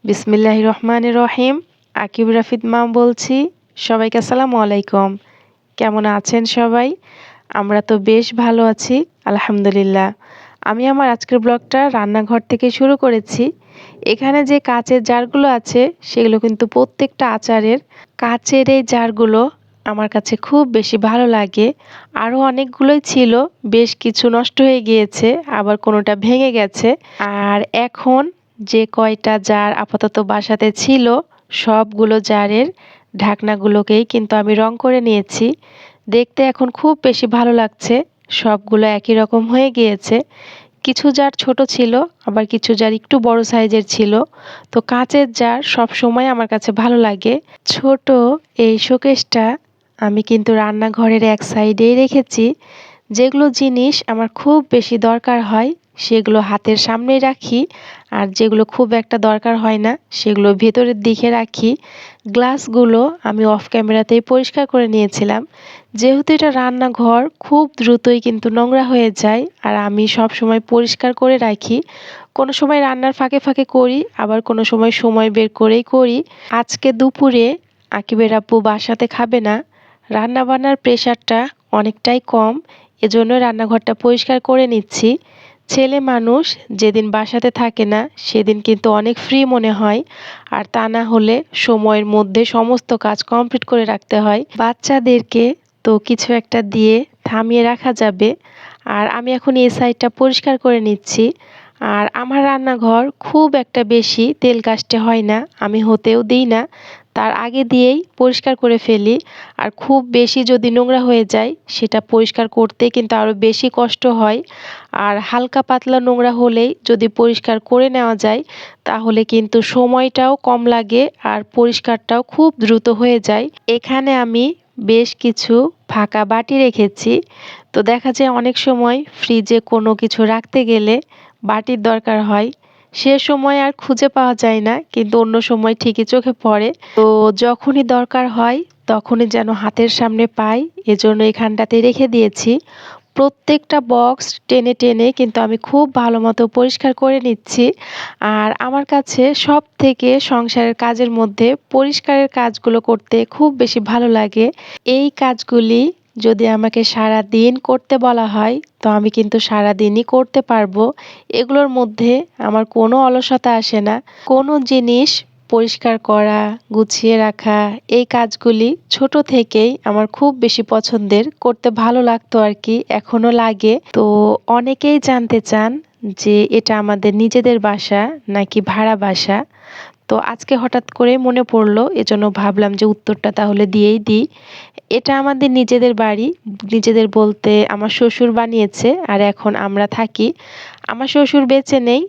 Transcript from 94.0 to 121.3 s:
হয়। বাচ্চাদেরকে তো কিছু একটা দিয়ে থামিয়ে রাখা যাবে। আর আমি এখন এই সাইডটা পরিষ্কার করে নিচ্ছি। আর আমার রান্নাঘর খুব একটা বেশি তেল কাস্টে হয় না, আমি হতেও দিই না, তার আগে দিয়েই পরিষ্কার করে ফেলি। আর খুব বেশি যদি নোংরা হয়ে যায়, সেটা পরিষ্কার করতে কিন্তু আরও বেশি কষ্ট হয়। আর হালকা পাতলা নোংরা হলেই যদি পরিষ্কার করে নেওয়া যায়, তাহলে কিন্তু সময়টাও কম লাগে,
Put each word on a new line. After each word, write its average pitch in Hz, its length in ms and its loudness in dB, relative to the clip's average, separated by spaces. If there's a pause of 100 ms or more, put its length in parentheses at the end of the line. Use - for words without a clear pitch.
হয়। 208 160 2 (200)
বাচ্চাদেরকে 240 840 0 (400)
তো 226 60 2 (160)
কিছু 233 220 -2 (100)
একটা 233 200 -4 (140)
দিয়ে 220 220 4 (320)
থামিয়ে 226 420 0
রাখা 240 220 -2 (100)
যাবে। 208 280 0 (640)
আর 208 100 -2 (120)
আমি 240 200 -8
এখন 262 160 -2 (100)
এই 247 140 4
সাইডটা 240 300 0 (120)
পরিষ্কার 262 440 2
করে 240 240 2
নিচ্ছি। 208 380 0 (720)
আর 208 100 0 (160)
আমার 269 280 -2
রান্নাঘর 247 540 0 (240)
খুব 311 200 4 (160)
একটা - 180 -4 (120)
বেশি 233 320 0 (160)
তেল 247 160 2 (100)
কাস্টে 220 380 -4
হয় 226 240 0
না, 214 80 0 (280)
আমি 214 220 -2
হতেও 226 320 2 (120)
দিই 254 220 2
না, 226 80 0 (560)
তার 220 140 -2 (140)
আগে 254 160 -4 (100)
দিয়েই 254 280 4 (180)
পরিষ্কার 254 440 0
করে 233 240 2
ফেলি। 220 300 2 (460)
আর 214 80 -4 (140)
খুব 269 160 2 (180)
বেশি 240 220 2 (120)
যদি 240 260 2
নোংরা 254 300 2
হয়ে 233 260 2
যায়, 220 180 -2 (240)
সেটা 220 240 -2 (120)
পরিষ্কার 226 360 0 (100)
করতে 226 260 0 (120)
কিন্তু 226 260 -2
আরও 214 120 0 (120)
বেশি 220 220 0 (120)
কষ্ট 240 240 -2 (160)
হয়। 220 200 0 (640)
আর 202 100 -2 (140)
হালকা 247 400 -2
পাতলা 254 380 0
নোংরা 247 320 2
হলেই 240 320 2 (180)
যদি 220 180 2 (120)
পরিষ্কার 233 380 0 (120)
করে 254 260 2
নেওয়া 233 280 0
যায়, 220 180 0 (460)
তাহলে 220 340 0 (100)
কিন্তু 226 260 0 (160)
সময়টাও 254 600 2 (140)
কম 240 140 0 (120)
লাগে, 233 300 0 (280)